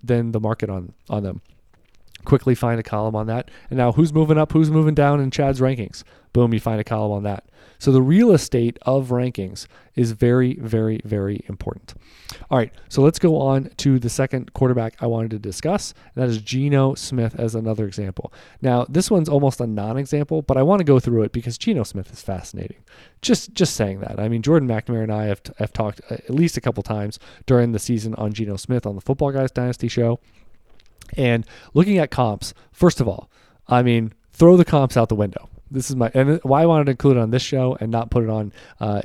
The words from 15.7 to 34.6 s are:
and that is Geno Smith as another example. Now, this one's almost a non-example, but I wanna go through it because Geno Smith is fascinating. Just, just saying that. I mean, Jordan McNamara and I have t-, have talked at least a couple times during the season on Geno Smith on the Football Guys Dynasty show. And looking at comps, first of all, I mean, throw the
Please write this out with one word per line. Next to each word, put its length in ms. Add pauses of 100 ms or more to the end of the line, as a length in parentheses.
and 100
that 60
is 120
Geno 540
Smith 420
as 160
another 320
example. 480 (280)
Now, 280
this 220
one's 180
almost 300
a 80
non-example, 760
but 140
I 60
wanna 220
go 140
through 240
it 80
because 260
Geno 260
Smith 280
is 100
fascinating. 560 (440)
Just, 320
just 220
saying 240
that. 200
I 100
mean, 120
Jordan 280
McNamara 340
and 100
I 120
have 180
t-, 140
have 160
talked 360
at 200
least 280
a 40
couple 200
times 380 (260)
during 260
the 80
season 360
on 180
Geno 220
Smith 300
on 100
the 60
Football 300
Guys 200
Dynasty 380
show. 300 (1000)
And 280 (280)
looking 240
at 120
comps, 440 (180)
first 280
of 80
all, 220 (380)
I 160
mean, 300 (180)
throw 260
the 80